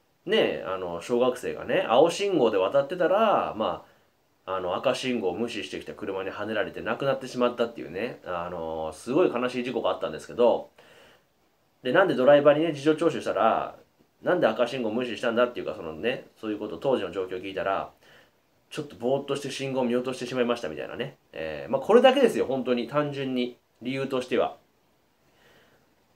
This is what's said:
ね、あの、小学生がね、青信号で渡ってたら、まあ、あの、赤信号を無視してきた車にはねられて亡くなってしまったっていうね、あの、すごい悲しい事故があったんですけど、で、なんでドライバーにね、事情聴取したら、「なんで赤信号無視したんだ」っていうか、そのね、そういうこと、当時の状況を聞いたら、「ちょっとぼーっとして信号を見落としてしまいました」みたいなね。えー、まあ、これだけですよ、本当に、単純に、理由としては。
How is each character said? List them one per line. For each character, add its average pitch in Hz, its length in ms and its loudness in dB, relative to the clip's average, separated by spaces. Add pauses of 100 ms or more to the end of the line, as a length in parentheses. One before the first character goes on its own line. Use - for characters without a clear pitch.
(260)
ね、 151 400 0
あ 95 120 -4
の、 87 240 -6
小 123 160 0
学 123 180 2
生 85 180 -6
が - 120 -10
ね、 151 220 0
青 143 220 6
信 196 280 0
号 120 120 6
で 104 60 0
渡 95 240 2
っ 139 60 0
て 185 100 -6
た 170 120 2
ら、 175 480 2
ま 95 280 -2 (640)
あ、 92 80 -4
あ 95 60 -4
の、 92 160 -2
赤 123 180 2
信 123 260 -2
号 95 100 0
を 87 40 -4
無 113 140 -4
視 107 160 -8
し - 60 -12
て 85 100 -8
き - 60 -16
た - 80 -12
車 95 300 -6
に 95 60 -8
は 104 160 -8
ね 107 80 -4
ら 101 100 -2
れ 90 80 -10
て 85 100 -12
亡 107 140 -4
く - 100 -6
な 135 80 0
っ - 40 -6
て 127 80 -12
し 127 120 -10
ま 120 120 4
っ 117 40 -8
た 120 100 0
っ 113 100 -6
て - 60 -12
い 64 60 -10
う 71 40 -12
ね、 104 340 -8
あ 87 260 -6
の、 80 420 -6
す - 200 -8
ご 170 120 4
い 160 60 4
悲 123 180 -2
し 123 120 -6
い 120 40 -4
事 127 80 -6
故 117 100 -4
が 92 80 0
あ 95 40 0
っ - 60 -12
た 85 80 -4
ん 78 40 -8
で 78 80 -10
す - 60 -16
け - 80 -14
ど、 - 360 4 (1120)
で、 127 100 -2
な 180 120 6
ん 185 40 2
で 151 60 2
ド 123 100 2
ラ 147 120 10
イ 143 60 8
バ 147 100 8
ー 147 60 4
に 156 60 2
ね、 170 80 0
事 135 100 -8
情 156 140 4
聴 165 140 2
取 113 120 -4
し - 20 -6
た 98 100 -2
ら、 95 420 2 (460)
「な 160 120 2
ん 175 60 0
で 139 60 4
赤 113 200 2
信 127 160 -4
号 110 80 -2
無 120 140 -2
視 110 140 -6
し - 20 -14
た 120 100 0
ん 110 60 0
だ」 123 80 4
っ - 80 -2
て 95 80 -8
い 80 40 -6
う - 20 -8
か、 - 80 -4
そ - 80 -12
の 80 100 -8
ね、 110 360 -6 (120)
そ 110 80 -8
う - 20 -2
い 107 40 -2
う 104 40 -8
こ 107 100 -8
と、 82 100 -10
当 135 180 0
時 107 60 -2
の 90 80 -6
状 95 140 -4
況 92 140 -8
を - 40 -12
聞 98 80 -10
い 95 40 -10
た 92 80 -4
ら、 90 280 -2 (800)
「ち - 80 -14
ょ 151 40 -6
っ 143 40 -10
と 101 100 -18
ぼ 127 220 0
ー 139 40 -8
っ - 40 -14
と 135 100 -4
し 139 60 -8
て 131 80 -8
信 135 240 -6
号 131 60 0
を 127 40 2
見 120 100 0
落 123 80 0
と 123 120 -4
し 127 40 -14
て 127 60 -8
し 120 100 -8
ま 127 60 0
い 117 60 2
ま 120 100 0
し - 60 -10
た」 - 80 -6
み 76 60 -10
た 67 80 -8
い 53 40 -12
な - 80 -12
ね。 131 220 -8 (140)
え 78 360 -8
ー、 - 20 -6
ま 131 80 0
あ、 135 40 -6
こ - 100 2
れ 240 80 10
だ 254 140 8
け 277 80 4
で 233 80 8
す - 80 -2
よ、 95 80 2
本 131 180 -2
当 127 80 2
に、 120 160 -2
単 147 240 -2
純 135 220 -6
に、 123 240 -4 (240)
理 123 100 -6
由 135 140 -4
と 131 160 -2
し - 60 -8
て 117 100 0
は。 85 180 0 (1600)